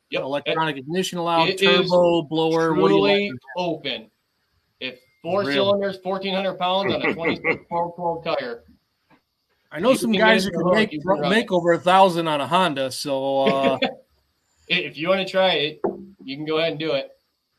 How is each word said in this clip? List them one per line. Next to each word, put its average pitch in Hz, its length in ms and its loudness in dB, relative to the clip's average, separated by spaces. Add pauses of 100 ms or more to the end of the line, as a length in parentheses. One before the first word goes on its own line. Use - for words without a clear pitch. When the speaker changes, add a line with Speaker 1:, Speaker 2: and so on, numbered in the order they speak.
(100)
Speaker 1:
Yep. - 120 -4
Speaker 2:
electronic 143 560 -2
ignition 175 400 -4
allowed, 170 300 2
Speaker 1:
It 190 140 -2
is 180 280 4
Speaker 2:
turbo, 170 320 4
blower? 160 520 0
What 190 140 4
do 202 60 6
you 196 60 6
Speaker 1:
truly 202 300 2
Speaker 2:
want? 127 100 -12 (180)
Speaker 1:
open. 147 520 -6 (720)
If 131 180 -10 (240)
four 180 180 -2
Speaker 2:
Really? 143 140 -2
Speaker 1:
cylinders, 196 480 0
fourteen 190 320 -4
hundred 190 240 -2
pounds 185 340 -2
on 147 100 -4
a 156 120 -2
Speaker 3:
<laughs> - 0 -
Speaker 1:
twenty-six 160 540 -4
twelve 170 260 -4
twelve 165 300 -6
tire. 131 400 -6 (1040)
Speaker 2:
I 151 100 -10
know 233 100 2
Speaker 1:
You 269 60 4
Speaker 2:
some 226 160 -2
Speaker 1:
can 190 80 2
Speaker 2:
guys 220 240 4
Speaker 1:
get 170 100 -4
Speaker 2:
who 170 60 -4
Speaker 1:
it - 20 -2
Speaker 2:
can - 40 -2
Speaker 1:
hooked, 185 100 4
Speaker 2:
make, 220 160 0
Speaker 1:
you 151 80 -8
can 170 80 -4
run 185 220 0
Speaker 2:
make 226 160 2
Speaker 1:
it. - 60 -14
Speaker 2:
over 170 200 2
a 170 60 2
thousand 180 500 4
on 147 120 0
a 135 60 -4
Honda, 147 440 0
so, 135 520 -2
uh, 135 400 2
Speaker 1:
<laughs> - 840 -12
If 165 280 -4
you 165 120 -4
wanna 190 200 0
try 190 240 2
it, 151 280 -4 (420)
you 135 140 -10
can 151 100 -10
go 156 120 -2
ahead 165 120 0
and 147 100 -8
do 156 120 -4
it. 135 180 -4 (480)